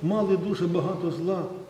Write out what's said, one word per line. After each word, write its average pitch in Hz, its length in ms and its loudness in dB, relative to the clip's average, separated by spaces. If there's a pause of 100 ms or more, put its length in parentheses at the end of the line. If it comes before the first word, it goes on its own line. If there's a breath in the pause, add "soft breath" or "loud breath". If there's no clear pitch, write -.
мали 190 340 4
дуже 180 300 0
багато 175 440 0
зла 175 320 -2 (260)